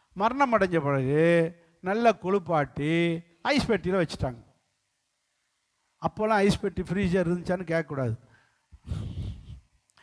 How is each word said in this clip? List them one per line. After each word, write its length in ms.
மரணம் 400
அடைஞ்ச 300
பிறகு 720
நல்லா 300
குளிப்பாட்டி 1120
ஐஸ் 300
பெட்டியில 340
வச்சுட்டாங்க. 380
அப்போல்லாம் 380
ஐஸ் 200
பெட்டி, 220
ஃப்ரீசர் 460
இருந்துச்சான்னு 380
கேட்கக்கூடாது. 540